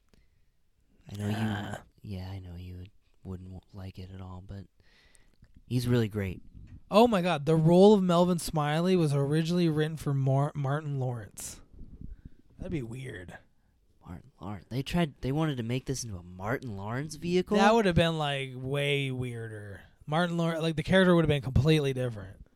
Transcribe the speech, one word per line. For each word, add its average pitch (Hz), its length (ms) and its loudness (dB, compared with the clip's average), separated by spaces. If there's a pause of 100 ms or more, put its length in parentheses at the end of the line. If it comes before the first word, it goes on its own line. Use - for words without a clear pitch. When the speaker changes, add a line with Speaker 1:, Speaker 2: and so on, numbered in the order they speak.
(1120)
Speaker 1:
I 101 40 -12
know 104 200 -4
Speaker 2:
Ah. 104 420 -4 (240)
Speaker 1:
you. 104 160 -10
Yeah, 92 140 -10
I 98 80 -10
know 90 180 -16
you 90 200 -14
would, 90 120 -16 (340)
wouldn't 92 260 -12
w-, 92 120 -16 (120)
like 95 260 -14
it 92 140 -14
at 95 80 -14
all, 92 260 -14
but 98 180 -14 (1000)
he's 123 200 -2
really 120 200 4
great. 98 340 -4 (480)
Speaker 2:
Oh 208 180 8
my 208 140 2
God, 160 240 -2
the 160 120 4
role 175 360 8
of 202 80 6
Melvin 180 380 4
Smiley 160 560 0
was 156 180 2
originally 160 540 2
written 156 300 0
for 143 160 -2
Mar-, 135 420 2
Martin 143 460 -4
Lawrence. 120 580 -8 (1000)
That'd 185 140 -10
be 156 100 -4
weird. 113 560 -12 (680)
Speaker 1:
Martin 90 340 -16
Lawrence. 95 300 -10
They 123 140 -4
tried. 170 360 0
They 131 140 -4
wanted 151 240 -2
to 120 60 -4
make 123 220 -4
this 131 200 -6
into 107 100 -10
a 87 80 -12
Martin 98 540 -6
Lawrence 120 380 -8
vehicle. 180 420 0
Speaker 2:
That 202 180 6
would 226 120 4
have 175 80 2
been, 165 220 4
like, 139 380 -4
way 139 560 -2
weirder. 113 720 -8 (240)
Martin 170 320 0
Lawrence, 165 240 0
like, 160 160 -2
the 151 60 -2
character 180 300 6
would 165 120 6
have 151 40 0
been 143 120 2
completely 139 500 4
different. 113 460 -6 (180)